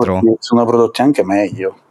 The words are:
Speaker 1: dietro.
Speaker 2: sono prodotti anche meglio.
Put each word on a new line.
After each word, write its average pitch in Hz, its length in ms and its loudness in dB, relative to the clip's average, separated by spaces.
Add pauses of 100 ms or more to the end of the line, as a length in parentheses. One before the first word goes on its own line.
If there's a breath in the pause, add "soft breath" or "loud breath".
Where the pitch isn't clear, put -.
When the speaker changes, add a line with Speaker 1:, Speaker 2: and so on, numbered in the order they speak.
(200)
Speaker 1:
dietro. 110 200 2
Speaker 2:
sono 120 260 0
prodotti 117 360 0
anche 135 220 2
meglio. 95 520 -4 (140)